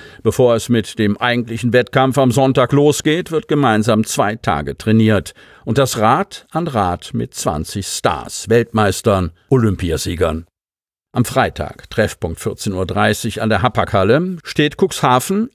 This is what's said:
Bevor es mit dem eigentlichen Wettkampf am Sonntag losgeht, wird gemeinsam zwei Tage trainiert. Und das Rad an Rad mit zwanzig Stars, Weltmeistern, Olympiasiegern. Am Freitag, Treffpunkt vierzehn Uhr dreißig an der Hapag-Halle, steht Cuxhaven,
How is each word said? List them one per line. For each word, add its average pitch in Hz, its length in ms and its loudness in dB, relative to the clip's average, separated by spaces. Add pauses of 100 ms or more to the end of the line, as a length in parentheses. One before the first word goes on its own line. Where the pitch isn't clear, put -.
(220)
Bevor 117 340 4
es 107 120 -4
mit 117 300 0
dem 104 180 2
eigentlichen 120 560 -2
Wettkampf 131 460 2
am 127 140 4
Sonntag 131 400 2
losgeht, 151 580 2
wird 160 180 -4
gemeinsam 110 560 2
zwei 107 300 -2
Tage 73 420 -4
trainiert. 110 560 2 (320)
Und 117 140 -2
das 127 200 0
Rad 123 520 0
an 170 160 -4
Rad 101 480 -4
mit 117 180 -6
zwanzig 92 540 -6
Stars, - 640 -4
Weltmeistern, 104 800 0 (180)
Olympiasiegern. 87 960 0 (680)
Am 113 120 0
Freitag, - 640 -4
Treffpunkt 90 480 -4
vierzehn - 340 -6
Uhr 92 140 -4
dreißig 107 560 -2
an 113 60 -2
der 104 140 0
Hapag-Halle, 110 800 0
steht 151 360 -6
Cuxhaven, 127 760 0